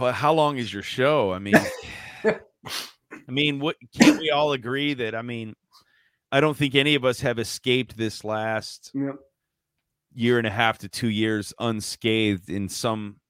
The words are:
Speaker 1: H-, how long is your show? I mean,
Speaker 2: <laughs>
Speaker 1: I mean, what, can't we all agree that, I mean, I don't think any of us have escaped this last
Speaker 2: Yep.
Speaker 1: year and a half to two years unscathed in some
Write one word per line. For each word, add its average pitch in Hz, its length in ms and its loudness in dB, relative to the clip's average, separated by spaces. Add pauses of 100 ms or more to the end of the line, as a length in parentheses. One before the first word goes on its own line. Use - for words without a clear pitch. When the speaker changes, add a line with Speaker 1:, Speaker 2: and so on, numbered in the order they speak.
Speaker 1:
H-, 123 60 0
how 143 180 2
long 147 260 2
is 107 140 -6
your 98 100 -8
show? 127 500 2
I 92 60 -4
mean, 101 160 2 (400)
Speaker 2:
<laughs> - 300 -16
Speaker 1:
I - 160 0 (880)
mean, 139 320 0
what, 160 160 -2 (220)
can't 151 200 8
we 156 120 -4
all 147 220 2
agree 135 420 -2
that, 113 200 -4
I 113 80 -6
mean, 113 320 -8 (760)
I 139 100 4
don't 151 160 2
think 139 180 0
any 143 200 6
of 131 100 0
us 127 160 2
have 120 180 0
escaped 123 580 -2
this 110 280 -6
last 107 680 -6
Speaker 2:
Yep. 139 220 -6 (960)
Speaker 1:
year 120 240 4
and 113 80 0
a 107 40 0
half 113 280 0
to 98 100 -14
two - 220 -4
years 107 480 -2
unscathed 110 920 0
in 98 180 -4
some 107 480 -6 (140)